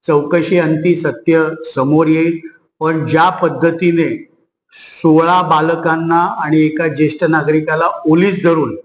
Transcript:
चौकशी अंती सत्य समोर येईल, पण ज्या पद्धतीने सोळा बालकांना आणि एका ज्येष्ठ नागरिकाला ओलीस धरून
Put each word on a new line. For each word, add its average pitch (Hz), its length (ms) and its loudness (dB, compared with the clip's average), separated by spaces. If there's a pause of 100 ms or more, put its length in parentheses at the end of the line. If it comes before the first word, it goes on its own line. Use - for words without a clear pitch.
चौकशी 160 520 0
अंती 160 360 0
सत्य 160 520 0 (280)
समोर 151 320 2
येईल, 160 320 0 (400)
पण 160 260 -2
ज्या 160 240 2
पद्धतीने 165 960 -2 (440)
सोळा 165 720 0
बालकांना 165 1000 0
आणि 156 180 2
एका 156 260 0
ज्येष्ठ 151 360 -2
नागरिकाला 156 680 0 (160)
ओलीस 175 380 2
धरून 160 420 0